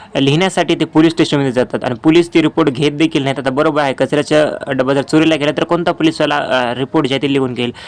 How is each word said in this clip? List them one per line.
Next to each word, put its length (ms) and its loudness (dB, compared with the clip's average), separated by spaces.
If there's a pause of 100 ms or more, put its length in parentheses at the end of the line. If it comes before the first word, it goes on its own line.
(160)
लिहिण्यासाठी 600 0
ते 100 -2
पोलीस 280 2
स्टेशनमध्ये 380 0
जातात 320 -2
आणि 200 -4
पोलीस 300 2
ती 80 4
रिपोर्ट 280 2
घेत 220 0
देखील 320 0
नाहीत. 160 -4
आता 100 -4
बरोबर 320 0
आहे, 120 0
कचऱ्याचा 800 0
डबा 220 0
जर 80 0
चोरीला 340 2
गेला 160 -2
तर 120 -2
कोणता 280 0
पोलीसवाला, 460 0
अ, 360 0
रिपोर्ट 340 -2
जे 80 -2
आहे 60 -4
ते 120 0
लिहून 200 -2
घेईल, 200 -4 (140)